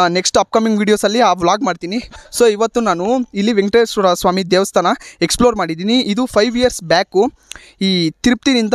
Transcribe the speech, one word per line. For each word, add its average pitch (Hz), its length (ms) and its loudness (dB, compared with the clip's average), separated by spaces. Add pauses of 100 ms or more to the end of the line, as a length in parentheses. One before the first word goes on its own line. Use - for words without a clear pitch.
ನೆಕ್ಸ್ಟ್ 180 280 -2
ಅಪ್‌ಕಮಿಂಗ್ 220 420 0
ವಿಡಿಯೋಸಲ್ಲಿ 208 400 0
ಆ 202 140 4
ವ್ಲಾಗ್ 185 300 0
ಮಾಡ್ತೀನಿ. 180 340 -6 (340)
So 233 200 4
ಇವತ್ತು 220 300 -2
ನಾನು 180 240 -2 (280)
ಇಲ್ಲಿ 208 200 -2
ವೆಂಕಟೇಶ್ವರ 202 600 2
ಸ್ವಾಮಿ 185 380 -2
ದೇವಸ್ಥಾನ 185 360 2 (340)
ಎಕ್ಸ್‌ಪ್ಲೋರ್ 233 340 0
ಮಾಡಿದ್ದೀನಿ. 180 440 -2
ಇದು 220 260 -2
ಫೈವ್ 226 320 0
ಇಯರ್ಸ್ 247 260 -2
ಬ್ಯಾಕು 185 480 0 (500)
ಈ 180 300 0 (120)
ತಿರುಪತಿನಿಂದ 240 520 0